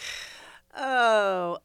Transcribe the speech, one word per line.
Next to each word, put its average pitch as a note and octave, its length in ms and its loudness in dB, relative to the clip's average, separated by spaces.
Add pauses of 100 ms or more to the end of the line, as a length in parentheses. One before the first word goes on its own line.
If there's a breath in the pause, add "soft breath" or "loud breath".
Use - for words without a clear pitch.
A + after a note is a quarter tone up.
(760 loud breath)
Oh, G#3+ 880 2